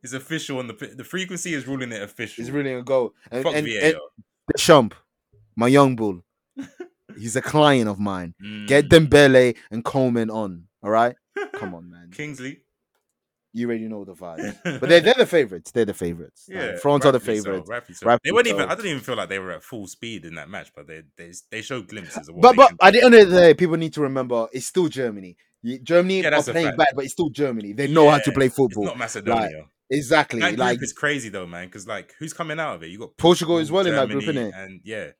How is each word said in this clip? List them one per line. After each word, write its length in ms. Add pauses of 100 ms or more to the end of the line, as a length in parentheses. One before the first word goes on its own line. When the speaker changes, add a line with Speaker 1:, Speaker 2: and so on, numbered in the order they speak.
Speaker 1:
It's 100
official 460
on 80
the, 60 (220)
the 100
frequency 500
is 100
ruling 260
it 120
official. 400
Speaker 2:
It's 80
ruling 240
a 80
goal. 300 (180)
And, 120
Speaker 1:
Fuck 120
Speaker 2:
and, 100
Speaker 1:
V 120
A 40
R. 60
Speaker 2:
and 100 (580)
Deschamps, 400 (600)
my 120
young 280
bull. 260 (340)
Speaker 1:
<laughs> 640
Speaker 2:
He's 180
a 60
client 480
of 100
mine. 440
Speaker 1:
Mm. 240
Speaker 2:
Get 220
Dembele 680 (160)
and 120
Coleman 460
on, 360 (180)
all 80
right? 240 (200)
Speaker 1:
<laughs> 200
Speaker 2:
Come 180
on, 160
man. 240
Speaker 1:
Kingsley. 460 (1000)
Speaker 2:
You 100
already 200
know 180
the 80
vibes. 500
Speaker 1:
<laughs> 160
Speaker 2:
But 100
they're, 120
they're 160
the 80
favorites. 460
They're 140
the 80
favorites. 540
Like, 140
Speaker 1:
Yeah, 160
Speaker 2:
France 280
are 60
the 60
Speaker 1:
rightfully 220
so, 60
Speaker 2:
favorites. 240
Speaker 1:
rightfully 260
so. 120
Speaker 2:
Rightfully 220
Speaker 1:
They 40
weren't 140
even, 140
Speaker 2:
so. 80
Speaker 1:
I 60
don't 100
even 160
feel 140
like 140
they 100
were 120
at 120
full 240
speed 380
in 100
that 140
match, 260
but 120
they, 140 (160)
they, 140 (200)
they 100
showed 260
glimpses 420
of 60
what 60
Speaker 2:
But, 100
Speaker 1:
they 60
Speaker 2:
but 120
Speaker 1:
can 80 (100)
Speaker 2:
at 60
Speaker 1:
do. 60
Speaker 2:
the 60
end 100
of 160
the 80
day, 160
people 220
need 160
to 80
remember 520
it's 140
still 220
Germany. 480 (260)
Y-, 180
Germany 400
Speaker 1:
Yeah, 80
that's 180
Speaker 2:
are 40
Speaker 1:
a 20
Speaker 2:
playing 140
Speaker 1:
fact. 100
Speaker 2:
bad, 180
but 100
it's 80
still 160
Germany. 440
They 140
know 220
how 100
to 80
Speaker 1:
Yeah, 60
Speaker 2:
play 120
Speaker 1:
it's 100
Speaker 2:
football. 300
Speaker 1:
not 120
Macedonia. 600
Speaker 2:
Like, 80 (240)
exactly. 520
Speaker 1:
That 80
group 100
Speaker 2:
Like, 240
Speaker 1:
is 100
crazy 360
though, 180
man, 220
'cause, 180
like, 320
who's 140
coming 260
out 160
of 80
it? 60
You 100
got 180
Speaker 2:
Portugal 380
Speaker 1:
Portugal, 20
Speaker 2:
as 140
well 160
in 80
that 120
Speaker 1:
Germany, 180
Speaker 2:
group, 100
innit? 280
Speaker 1:
and 200
yeah. 240 (120)